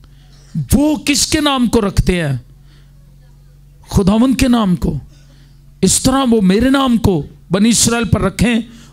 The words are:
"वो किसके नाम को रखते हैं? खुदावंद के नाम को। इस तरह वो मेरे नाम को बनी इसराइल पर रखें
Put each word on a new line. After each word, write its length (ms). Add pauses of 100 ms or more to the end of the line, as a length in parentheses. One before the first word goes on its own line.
(560)
"वो 400
किसके 440
नाम 280
को 120
रखते 420
हैं? 220 (1500)
खुदावंद 460
के 120
नाम 280
को। 240 (840)
इस 220
तरह 180
वो 180
मेरे 300
नाम 280
को 260 (280)
बनी 160
इसराइल 360
पर 160
रखें 440 (280)